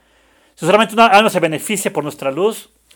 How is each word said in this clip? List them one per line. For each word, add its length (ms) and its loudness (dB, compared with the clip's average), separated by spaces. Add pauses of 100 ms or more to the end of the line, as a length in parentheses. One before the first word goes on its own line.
(560)
Si 100 -10
solamente 280 2
una 140 4
alma 220 4
se 100 -2
beneficia 520 -4
por 120 -6
nuestra 280 -6
luz, 380 -4 (260)